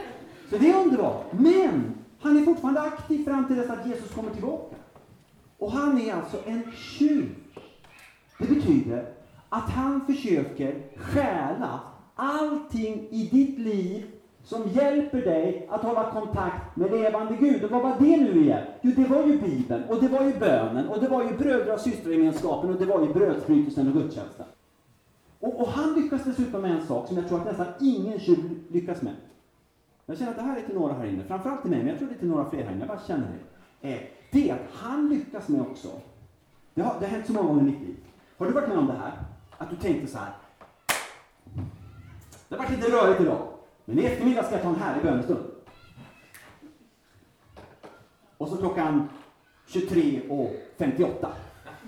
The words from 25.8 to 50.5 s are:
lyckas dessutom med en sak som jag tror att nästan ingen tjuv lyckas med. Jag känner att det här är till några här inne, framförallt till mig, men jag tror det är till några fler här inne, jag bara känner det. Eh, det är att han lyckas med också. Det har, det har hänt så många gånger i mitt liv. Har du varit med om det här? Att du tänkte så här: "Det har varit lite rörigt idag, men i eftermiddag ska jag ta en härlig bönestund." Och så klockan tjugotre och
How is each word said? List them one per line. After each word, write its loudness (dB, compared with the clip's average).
lyckas 0
dessutom -2
med 0
en 0
sak -4
som -4
jag -4
tror 0
att -4
nästan -4
ingen 0
tjuv 2
lyckas -4
med. -6
Jag -10
känner -4
att -8
det -10
här -4
är -8
till -8
några 0
här -6
inne, -6
framförallt -6
till -4
mig, 2
men 0
jag -4
tror -6
det -8
är -16
till -2
några -2
fler -6
här -8
inne, -6
jag -8
bara -10
känner -4
det. -10
Eh, -8
det 4
är -2
att -10
han -2
lyckas -4
med 2
också. -8
Det 0
har, -2
det -4
har -4
hänt -6
så -4
många 2
gånger 4
i 6
mitt 0
liv. -12
Har -2
du 0
varit 0
med 0
om 2
det 0
här? -8
Att -10
du -8
tänkte -2
så -10
här: -10
"Det -10
har -10
varit -4
lite 0
rörigt 6
idag, 4
men 0
i 4
eftermiddag 2
ska -4
jag -2
ta -2
en 0
härlig -4
bönestund." 0
Och -6
så -6
klockan 0
tjugotre 0
och -2